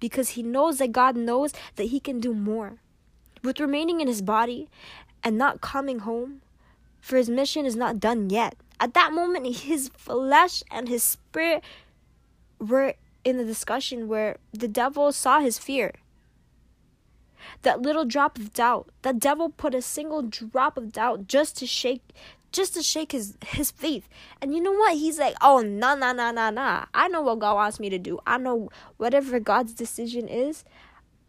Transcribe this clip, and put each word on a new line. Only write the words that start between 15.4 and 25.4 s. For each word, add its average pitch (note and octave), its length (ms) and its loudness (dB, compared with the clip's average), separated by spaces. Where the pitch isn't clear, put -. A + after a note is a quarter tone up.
his B3+ 180 0
fear. C4 340 -2
That B3 220 2
little D4+ 240 0
drop C#4 320 0
of G#3+ 160 -12
doubt, A#3+ 340 2
the C4 100 0
devil D4+ 380 0
put D4 240 -4
a B3+ 80 -2
single D4+ 400 -6
drop B3 560 -2
of A3 140 -10
doubt G#3+ 360 -4
just D4 300 2
to B3+ 80 -8
shake, B3 360 -2
just F#4 220 -2
to E4+ 80 -4
shake D#4 300 -2
his, G#3 240 -6
his - 240 -4
faith. - 380 -6
And C#4+ 140 -4
you E4+ 60 0
know G4 120 2
what? G4 240 4
He's D#4 220 -2
like, C#4 220 0